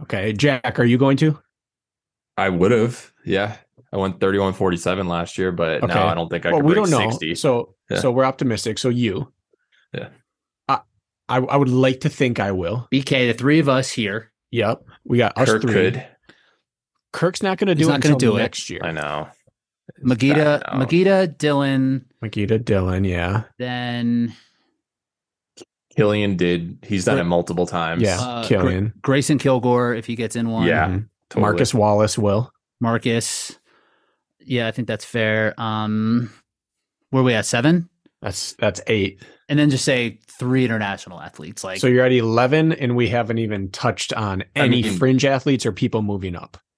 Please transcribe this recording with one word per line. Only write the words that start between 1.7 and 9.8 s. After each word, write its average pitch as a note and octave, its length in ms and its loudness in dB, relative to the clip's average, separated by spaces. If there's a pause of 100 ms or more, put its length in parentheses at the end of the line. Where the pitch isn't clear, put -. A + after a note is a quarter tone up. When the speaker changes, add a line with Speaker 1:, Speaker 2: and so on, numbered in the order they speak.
Speaker 2:
I G2 100 2
would've. A2+ 640 2 (140)
Yeah. G#2 300 -2 (340)
I - 60 -8
went F#2+ 240 -2
thirty-one G2 320 2
forty-seven F#2 560 -2
last E2+ 300 -6
year, F#2 120 0
but E2 320 -2
Speaker 1:
Okay. E2+ 120 0
Speaker 2:
now E2 140 2
I E2 60 0
don't E2+ 140 -4
think E2+ 160 -4
I - 60 0
Speaker 1:
Well, D#3+ 100 2
Speaker 2:
could C#3+ 60 2
Speaker 1:
we E3 80 4
Speaker 2:
break G3+ 160 2
Speaker 1:
don't C3 100 2
know. G#2+ 100 0
Speaker 2:
sixty. D#2+ 240 -4
Speaker 1:
So, B2 400 -2 (160)
Speaker 2:
Yeah. G2+ 100 -2
Speaker 1:
so C3 120 0
we're C3 140 2
optimistic. A#2 520 -2
So C3 120 0
you. A#2 420 -2 (640)